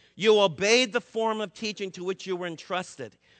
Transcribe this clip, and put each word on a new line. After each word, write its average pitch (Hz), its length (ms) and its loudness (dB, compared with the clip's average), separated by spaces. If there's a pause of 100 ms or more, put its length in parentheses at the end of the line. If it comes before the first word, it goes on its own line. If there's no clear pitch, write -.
(160)
"you 214 240 6
obeyed 202 540 2
the 233 80 0
form 220 400 -2
of 202 120 -8
teaching 208 380 -8
to 180 140 -12
which 185 200 -6
you 185 120 -4
were 180 100 -6
entrusted. 165 680 -10 (220)